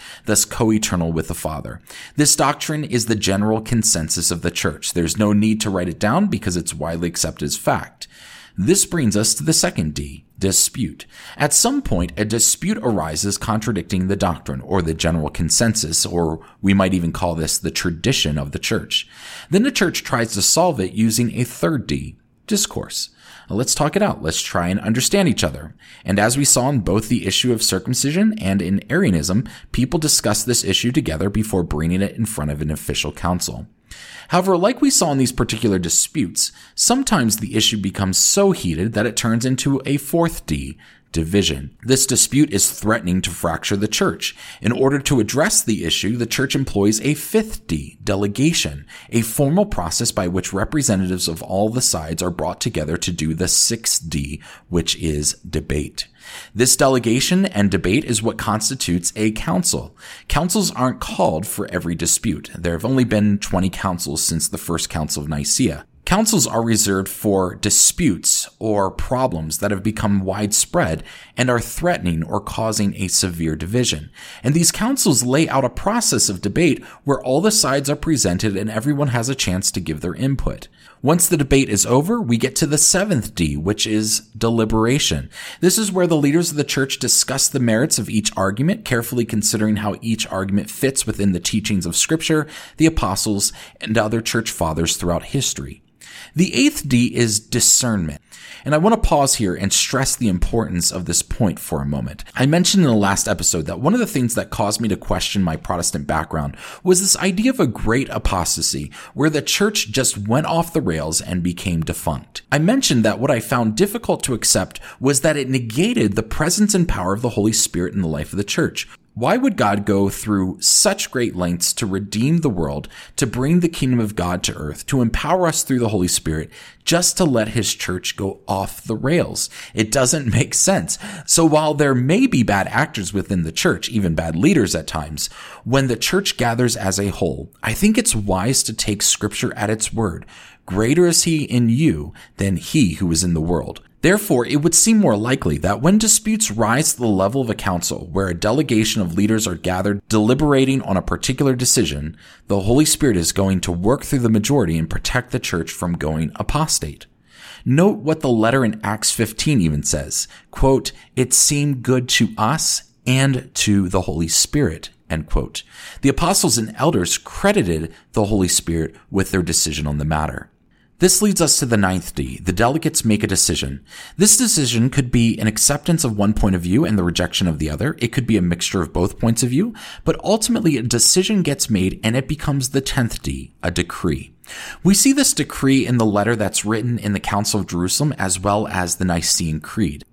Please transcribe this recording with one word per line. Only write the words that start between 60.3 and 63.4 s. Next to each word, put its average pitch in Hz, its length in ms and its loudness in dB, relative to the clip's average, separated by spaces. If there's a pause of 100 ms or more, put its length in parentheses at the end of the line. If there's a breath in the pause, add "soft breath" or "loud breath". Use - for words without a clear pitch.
aren't 127 280 -2
called 175 480 -2
for - 240 -8
every 85 240 -2
dispute. 80 640 -2
There 85 160 -2
have 82 100 -4
only 127 220 2
been 104 320 2
twenty 92 320 0